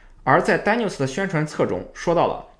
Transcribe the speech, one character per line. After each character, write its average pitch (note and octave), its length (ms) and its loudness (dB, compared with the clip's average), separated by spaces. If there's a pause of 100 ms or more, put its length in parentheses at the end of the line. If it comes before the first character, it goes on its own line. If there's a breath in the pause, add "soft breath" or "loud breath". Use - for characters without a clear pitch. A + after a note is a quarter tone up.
(240 loud breath)
而 D#3+ 180 6
在 F#3 200 2
Daniels G#3+ 360 -2
的 C3+ 80 0
宣 F#3+ 200 -4
传 D#3 200 -2
册 - 180 -2
中 G2 300 -4
说 E3+ 200 -2
到 D3+ 120 4
了， D2+ 180 -4 (160)